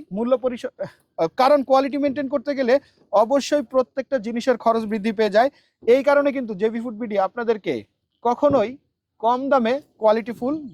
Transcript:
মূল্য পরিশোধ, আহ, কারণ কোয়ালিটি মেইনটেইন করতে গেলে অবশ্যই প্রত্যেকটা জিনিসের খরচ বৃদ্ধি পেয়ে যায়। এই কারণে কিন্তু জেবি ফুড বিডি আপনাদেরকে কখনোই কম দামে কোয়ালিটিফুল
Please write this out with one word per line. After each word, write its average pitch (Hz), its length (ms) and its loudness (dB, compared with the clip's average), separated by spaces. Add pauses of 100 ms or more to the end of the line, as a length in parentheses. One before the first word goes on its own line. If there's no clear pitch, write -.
(160)
মূল্য 233 160 -2 (120)
পরিশোধ, 247 280 -6 (100)
আহ, - 460 -6 (120)
কারণ 277 180 6 (100)
কোয়ালিটি 269 340 2
মেইনটেইন 285 320 -2
করতে 285 240 -4
গেলে 254 160 2 (380)
অবশ্যই 254 600 2
প্রত্যেকটা 262 440 -2 (100)
জিনিসের 240 380 -2
খরচ 226 260 2
বৃদ্ধি 220 280 -2
পেয়ে 214 180 0
যায়। 254 140 4 (440)
এই 269 140 4
কারণে 285 280 4
কিন্তু 233 240 -6
জেবি 226 240 -2
ফুড 240 160 -10
বিডি 214 160 -6 (100)
আপনাদেরকে 214 480 -4 (500)
কখনোই 240 460 2 (540)
কম 247 160 0 (120)
দামে 247 220 2 (260)
কোয়ালিটিফুল 226 540 0 (200)